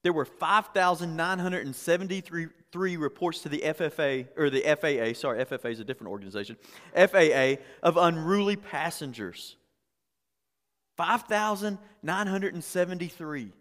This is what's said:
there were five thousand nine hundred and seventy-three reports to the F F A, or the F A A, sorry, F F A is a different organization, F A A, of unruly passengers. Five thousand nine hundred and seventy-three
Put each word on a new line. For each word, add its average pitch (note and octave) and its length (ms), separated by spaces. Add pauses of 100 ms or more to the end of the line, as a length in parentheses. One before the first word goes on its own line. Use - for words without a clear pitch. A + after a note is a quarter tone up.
there F3 100
were D3+ 120
five G3 500
thousand F3 400
nine F3+ 240
hundred F3+ 280
and C3+ 100
seventy-three F3+ 1200
reports D#3 440
to - 80
the D3 160
F D3+ 160
F D#3 200
A, C3 260 (100)
or D3+ 120
the C3 160
F D3 200
A A#2 260
A, - 20
sorry, A#2 280
F B2+ 120
F C3 120
A A#2+ 40
is A2+ 120
a G#2+ 40
different A2+ 280
organization, G2+ 440 (380)
F F#3+ 200
A C3+ 380
A, C#3 60 (240)
of E3+ 160
unruly F3+ 580
passengers. C#3+ 1000 (1400)
Five G3+ 280
thousand G#3 540 (240)
nine F#3+ 260
hundred F#3+ 260
and E3+ 100
seventy-three E3 960